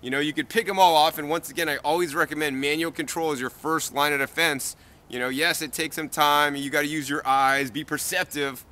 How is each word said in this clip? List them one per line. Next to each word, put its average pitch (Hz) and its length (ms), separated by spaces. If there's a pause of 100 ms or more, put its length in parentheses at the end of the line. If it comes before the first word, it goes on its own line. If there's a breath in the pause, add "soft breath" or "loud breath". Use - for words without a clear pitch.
you 123 80
know, 135 100
you 147 140
could 139 160
pick 208 200
'em 196 80
all 180 180
off, 156 220
and 147 120
once 165 200
again, 170 180
I 143 100
always 160 360
recommend 151 480
manual 156 300
control 160 400
as 147 80
your 127 100
first 156 440
line 147 200
of 143 60
defense. 147 560 (340 loud breath)
You 123 100
know, 127 100
yes, 151 320
it 135 120
takes 160 220
some 160 140
time, 147 460
you 139 140
gotta 147 180
use 147 220
your 147 160
eyes, 135 460
be 147 120
perceptive. 143 880